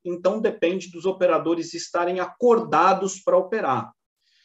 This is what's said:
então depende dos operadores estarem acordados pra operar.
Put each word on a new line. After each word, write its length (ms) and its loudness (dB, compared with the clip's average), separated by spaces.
então 360 -2
depende 500 -2
dos 140 -16
operadores 720 0
estarem 460 -4
acordados 1000 2
pra 160 2
operar. 560 -2